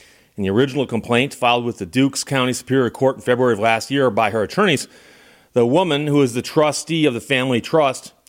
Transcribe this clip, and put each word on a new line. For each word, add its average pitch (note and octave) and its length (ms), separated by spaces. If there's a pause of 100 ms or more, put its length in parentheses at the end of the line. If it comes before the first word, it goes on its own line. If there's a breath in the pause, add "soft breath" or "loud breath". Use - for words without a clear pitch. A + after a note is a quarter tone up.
(380 soft breath)
In G#2+ 60
the F#2+ 60
original B2+ 380
complaint A#2+ 460
filed A#2+ 320
with A#2 140
the G2 60
Dukes C3 380
County B2+ 300
Superior B2+ 360
Court C3 280
in G#2+ 60
February B2 280
of G2+ 80
last A2+ 320
year C3+ 180
by G#2+ 200
her A2 120
attorneys, E3 460 (640 soft breath)
the A#2+ 140
woman, D3+ 420
who C#3+ 140
is A#2+ 120
the A#2+ 80
trustee D3+ 640
of B2+ 80
the A2+ 60
family B2+ 400
trust, C#3+ 540 (160)